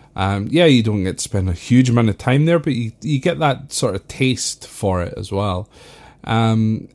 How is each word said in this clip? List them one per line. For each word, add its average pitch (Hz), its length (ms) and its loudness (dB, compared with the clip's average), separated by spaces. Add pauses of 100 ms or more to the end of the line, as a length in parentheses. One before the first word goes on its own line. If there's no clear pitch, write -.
(140)
Um, 98 360 -2
yeah, 170 160 4
you 127 160 6
don't 107 220 0
get 92 140 -4
to - 60 -6
spend 95 240 -2
a 90 40 0
huge 123 380 2
amount 117 180 4
of 101 100 -2
time 135 260 2
there, 170 140 2
but 147 160 -2
you, 117 260 -4
you 131 200 -2
get 165 180 -2
that 147 340 -2
sort 101 220 -2
of 98 140 -8
taste - 580 -4
for 92 360 -2
it 92 140 -8
as 101 140 -10
well. 98 380 -4 (560)
Um, 113 720 0